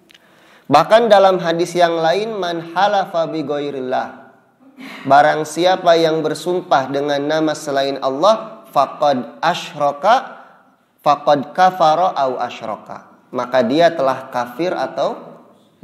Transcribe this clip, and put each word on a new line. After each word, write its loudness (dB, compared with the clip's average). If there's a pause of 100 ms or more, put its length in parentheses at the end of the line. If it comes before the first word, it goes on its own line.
(640)
Bahkan 4
dalam 6
hadis -2
yang 2
lain, 0
"Man -8
halafa 0
bi -6
ghairillah," -6 (720)
barang 4
siapa 2
yang 0
bersumpah -2
dengan -2
nama 0
selain -4
Allah, 0
"faqad -2
asyraka," -2 (640)
faqad 0
kafara 2
au -2
asyraka, -12
maka -2
dia 2
telah -4
kafir -4
atau -6 (640)